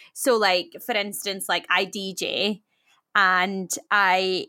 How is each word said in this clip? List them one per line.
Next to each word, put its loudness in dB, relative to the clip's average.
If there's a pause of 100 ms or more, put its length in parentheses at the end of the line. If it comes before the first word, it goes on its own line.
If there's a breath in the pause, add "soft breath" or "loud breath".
(140)
So, 2
like, 2 (120)
for -4
instance, -6
like, 0
I 2
D -6
J, -4 (520)
and 2 (200)
I 2